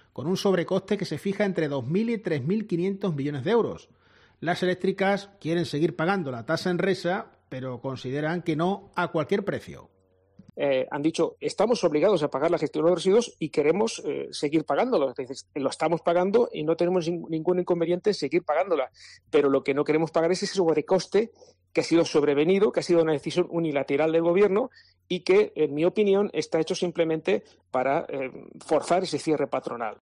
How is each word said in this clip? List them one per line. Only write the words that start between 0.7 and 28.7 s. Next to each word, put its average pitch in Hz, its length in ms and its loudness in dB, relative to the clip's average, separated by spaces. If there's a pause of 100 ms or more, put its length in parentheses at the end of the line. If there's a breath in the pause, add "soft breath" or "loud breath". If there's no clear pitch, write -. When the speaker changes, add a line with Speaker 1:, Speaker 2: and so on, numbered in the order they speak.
Speaker 1:
que 190 80 -4
se 151 140 -6
fija 202 260 -2
entre 170 220 0
dos 139 180 -4
mil 190 240 0
y 233 80 -2
tres 160 260 -4
mil 202 220 -2
quinientos 190 480 -2
millones 143 300 -4
de 165 80 0
euros. 151 380 0 (500 soft breath)
Las 175 240 -2
eléctricas 190 640 0 (100)
quieren 165 280 -2
seguir 151 280 -2
pagando 170 360 0
la 117 140 -10
tasa 165 260 -2
en 175 80 0
resa, 185 540 -2 (160)
pero 127 320 -8
consideran 143 600 -4
que 165 140 -2
no 180 400 -2
a 175 140 -2
cualquier 180 360 -2
precio. - 460 -8 (680)
Speaker 2:
Eh, 139 300 2
han 143 140 -4
dicho, 160 360 0
"Estamos 202 440 0
obligados 170 400 2
a 143 80 -2
pagar 143 180 0
la 170 80 0
gestión 151 260 -2
de 165 60 4
los 180 80 2
residuos 185 400 2
y 160 120 -6
queremos, 170 540 0
eh, 139 280 -6
seguir 151 340 -2
pagándolo". 175 440 0
Entonces, 127 440 -10
"Lo 135 160 -2
estamos 160 320 -2
pagando 190 500 2
y 156 120 -8
no 160 120 0
tenemos 175 320 0
nin-, 170 220 -6
ningún 165 300 -2
inconveniente 175 500 0
en 202 60 2
seguir 151 280 -2
pagándola. 156 460 0 (400 loud breath)
Pero 147 220 4
lo 135 120 2
que 135 120 0
no 147 80 2
queremos 156 260 0
pagar 165 220 2
es 185 100 -2
ese - 140 -6
sobrecoste 180 760 2 (420 soft breath)
que 160 80 0
ha - 20 2
sido 165 220 4
sobrevenido, 156 680 4
que - 80 -2
ha 156 40 0
sido 170 200 4
una 160 80 2
decisión 160 400 0
unilateral 151 600 0
del 165 120 2
gobierno 196 480 2 (360 soft breath)
y 180 120 -4
que, 202 360 4
en 143 200 0
mi 151 100 2
opinión, 196 480 2
está 156 260 -2
hecho 160 140 0
simplemente 170 720 -2 (260 soft breath)
para, 131 400 0
eh, 135 220 -6 (340)
forzar 175 380 2